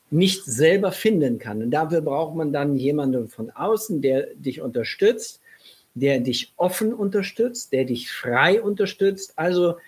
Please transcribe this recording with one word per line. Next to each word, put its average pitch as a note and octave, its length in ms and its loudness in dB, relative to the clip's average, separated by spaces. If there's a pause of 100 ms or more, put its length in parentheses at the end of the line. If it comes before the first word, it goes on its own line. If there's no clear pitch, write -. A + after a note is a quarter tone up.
(100)
nicht F#3 340 2
selber E3 480 4
finden D3 460 2
kann. G#2+ 240 -8
Und A#2+ 80 -4
dafür D#3 300 0
braucht D#3 340 -2
man D#3 180 -2
dann C#3+ 240 0
jemanden C3 520 0
von A2+ 220 -10
außen, F#3 500 -2
der C3 340 2
dich - 280 -8
unterstützt, B2+ 800 -2 (540)
der C3+ 260 2
dich A#2+ 360 -4
offen F#3 380 0
unterstützt, G#3 800 -2
der C3 120 2
dich A#2+ 260 -4
frei D3 520 2
unterstützt. G3 760 -2
Also F3 400 2 (120)